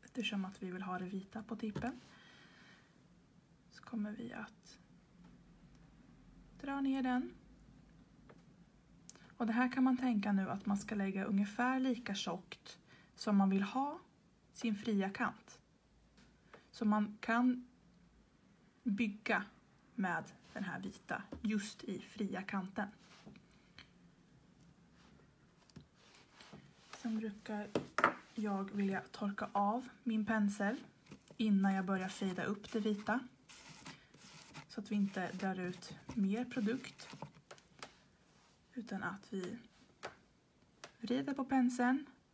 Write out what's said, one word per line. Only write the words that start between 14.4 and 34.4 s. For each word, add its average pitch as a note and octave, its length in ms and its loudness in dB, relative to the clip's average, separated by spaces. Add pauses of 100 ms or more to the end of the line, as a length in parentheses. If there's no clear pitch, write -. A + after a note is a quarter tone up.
sin A3+ 220 -2
fria G3 360 2
kant. - 500 -6 (1080)
Så - 140 -6
man G#3 360 4
kan B3 460 2 (1160)
bygga G3+ 640 0 (560)
med E3+ 240 2 (280)
den - 120 -4
här F3+ 160 -6
vita - 420 -8 (200)
just G#3 420 -2
i G3 140 -4
fria F#3+ 440 -6
kanten. G3 460 -4 (4000)
Sen A3 220 -2
brukar G#3 500 -4 (680)
jag G3 360 0
vilja G3 300 2
torka - 520 -4
av G#3 360 2 (140)
min A3 240 2
pensel G#3 500 2 (600)
innan G3 380 6
jag F#3+ 100 0
börjar F#3 240 0
fejda F#3 360 -2
upp - 280 -4
det A3+ 80 0
vita. G#3+ 400 2 (1500)